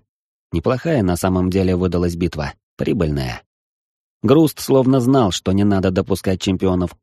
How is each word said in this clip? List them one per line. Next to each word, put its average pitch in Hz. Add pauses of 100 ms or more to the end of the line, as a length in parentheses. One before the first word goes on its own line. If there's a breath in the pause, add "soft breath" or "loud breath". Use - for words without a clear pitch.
(520)
Неплохая 123
на 90
самом 92
деле 92
выдалась 87
битва, 82 (220)
прибыльная. 76 (800)
Груст 143
словно 135
знал, 123
что -
не 98
надо 98
допускать 95
чемпионов 90
к -